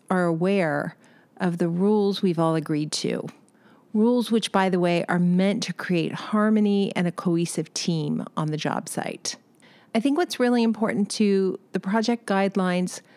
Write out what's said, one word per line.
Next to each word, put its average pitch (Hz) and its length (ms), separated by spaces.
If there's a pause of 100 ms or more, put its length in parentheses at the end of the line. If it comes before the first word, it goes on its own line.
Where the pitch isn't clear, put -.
are 180 180
aware 170 680 (440)
of 175 200
the 175 100
rules 202 540
we've 175 160
all 160 160
agreed 151 380
to. - 340 (680)
Rules 226 380
which, 220 220
by 190 160
the 180 100
way, 175 300
are 180 100
meant 180 460
to 180 80
create 165 400
harmony 208 800
and 175 140
a 165 40
cohesive 170 600
team 156 500 (120)
on 151 160
the 151 40
job - 320
site. - 460 (580)
I 226 60
think 277 200
what's 349 200
really 240 240
important 214 480
too, 196 480 (140)
the 190 80
project 226 460
guidelines 190 760 (160)